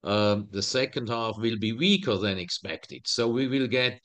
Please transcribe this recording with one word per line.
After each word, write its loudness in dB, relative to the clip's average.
um, 2
the -4
second -2
half -2
will 0
be 0
weaker 2
than 0
expected. -10
So 0
we 0
will 0
get, 0